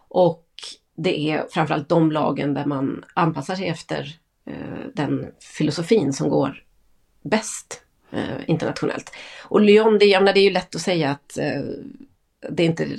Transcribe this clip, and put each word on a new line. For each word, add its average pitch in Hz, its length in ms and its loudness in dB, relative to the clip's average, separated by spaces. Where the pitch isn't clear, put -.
och 170 380 0
det 170 240 -2
är 156 200 -4
framförallt 156 380 -2
de 160 240 4
lagen 147 420 -2
där 143 120 -4
man 135 380 -4
anpassar 170 400 -2
sig 190 140 -6
efter, 156 500 -8
eh, - 480 -12
den 135 320 -4
filosofin 160 720 0
som 151 160 -2
går 139 360 -2
bäst, - 600 -6
eh, - 140 -6
internationellt. - 680 -4
Och - 180 0
Lyon, 214 380 6
det, 202 80 6
jag 190 160 6
menar, 196 100 6
det 196 80 4
är 196 40 8
ju 196 60 6
lätt 180 240 -2
att 165 60 -6
säga 165 300 0
att, - 280 -8
eh, 139 240 -4
det 156 120 -2
är 165 40 4
inte, 160 220 -2